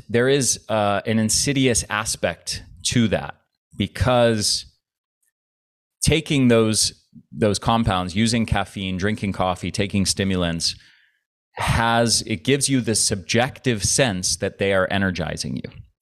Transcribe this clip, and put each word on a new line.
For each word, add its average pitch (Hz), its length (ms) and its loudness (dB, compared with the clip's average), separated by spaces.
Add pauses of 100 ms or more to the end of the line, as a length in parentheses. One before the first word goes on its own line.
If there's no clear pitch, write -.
there 120 200 2
is, 135 400 0
uh, 104 380 2
an 110 120 2
insidious 127 720 2
aspect - 720 -4 (220)
to 117 240 2
that, 76 260 -4 (420)
because 113 880 0 (1400)
taking 147 460 2
those, 113 440 2 (400)
those 104 260 0
compounds, 98 560 0
using 113 320 0
caffeine, 95 500 -2
drinking 101 360 -2
coffee, 92 380 -2
taking 101 360 0
stimulants, 90 720 -2 (760)
has, 117 680 2
it 110 220 -6
gives 135 240 0
you 135 120 2
the 110 140 0
subjective 113 880 -2
sense 101 540 0
that - 220 -6
they 98 140 0
are 95 180 2
energizing 85 640 -2
you. - 140 -10 (320)